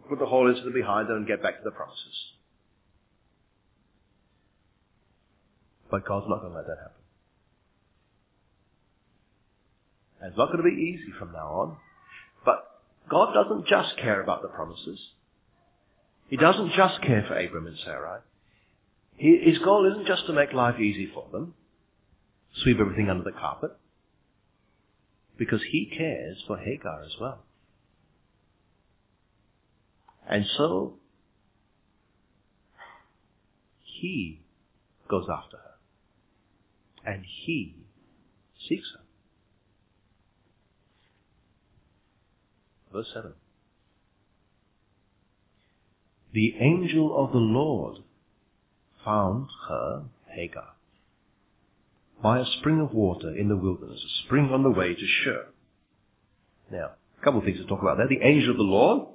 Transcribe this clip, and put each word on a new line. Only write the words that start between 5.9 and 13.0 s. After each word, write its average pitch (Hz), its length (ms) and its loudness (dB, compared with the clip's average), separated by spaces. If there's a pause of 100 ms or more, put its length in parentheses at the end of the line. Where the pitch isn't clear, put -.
But 98 160 -2
God's 101 220 -2
not - 140 -2
gonna 87 120 -14
let 78 120 -10
that 80 100 -8
happen. - 260 -20 (3250)
And 92 100 -12
it's 87 80 -8
not 131 120 4
gonna 165 140 -2
be 175 60 6
easy 160 480 -6
from 85 140 -14
now 80 140 -10
on. 85 300 -4 (680)
But - 200 2 (440)